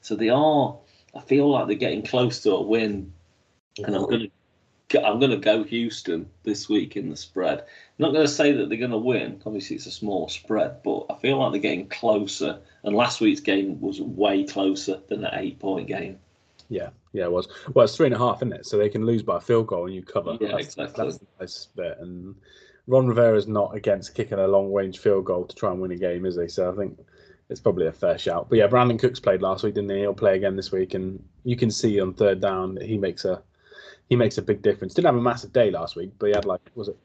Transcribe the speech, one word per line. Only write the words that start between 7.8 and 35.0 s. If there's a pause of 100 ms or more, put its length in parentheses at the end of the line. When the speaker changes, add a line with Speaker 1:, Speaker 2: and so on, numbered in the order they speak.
Speaker 1:
not
gonna
say
that
they're
gonna
win.
Obviously,
it's
a
small
spread,
but
I
feel
like
they're
getting
closer. (220)
And
last
week's
game
was
way
closer
than
that
eight-point
game. (520)
Speaker 2:
Yeah, (240)
yeah,
it
was. (260)
Well,
it's
three
and
a
half,
isn't
it?
So
they
can
lose
by
a
field
goal
and
you
cover.
Speaker 1:
Yeah,
Speaker 2:
That's,
Speaker 1:
exactly.
Speaker 2:
that's
the (120)
nice
bit.
And (520)
Ron
Rivera's
not
against
kicking
a
long-range
field
goal
to
try
and
win
a
game,
is
he?
So
I
think (500)
it's
probably
a
fair
shout.
But
yeah,
Brandon
Cooks
played
last
week,
didn't
he?
He'll
play
again
this
week,
and (220)
you
can
see
on
third
down
that
he
makes
a, (640)
he
makes
a
big
difference.
Didn't